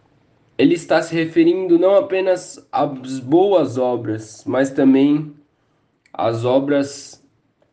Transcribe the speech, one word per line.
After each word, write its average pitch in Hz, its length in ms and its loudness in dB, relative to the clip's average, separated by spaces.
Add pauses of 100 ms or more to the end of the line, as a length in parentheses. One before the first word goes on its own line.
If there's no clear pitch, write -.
(580)
ele 156 160 2
está 165 280 -2
se 165 140 -8
referindo 170 640 2
não 190 160 4
apenas 190 760 -2
às 131 500 -6
boas 151 580 2
obras, 113 680 -6
mas 135 260 0
também 143 600 2 (800)
às 113 320 -4
obras 139 800 -2 (500)